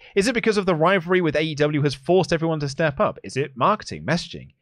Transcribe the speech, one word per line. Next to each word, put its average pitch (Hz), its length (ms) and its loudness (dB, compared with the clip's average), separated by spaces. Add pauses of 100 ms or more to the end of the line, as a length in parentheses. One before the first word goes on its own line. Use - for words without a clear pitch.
(140)
Is 196 140 2
it 262 60 0
because 220 240 0
of 196 80 0
the 185 100 4
rivalry 180 460 2
with 151 160 0
A 151 40 2
E 160 140 -2
W 147 260 2
has 139 140 0
forced 180 380 2
everyone 160 260 -2
to 143 80 -4
step 139 320 -2
up? - 240 0
Is 95 140 -8
it 135 180 -4
marketing, 127 480 -2
messaging? 85 460 -6 (120)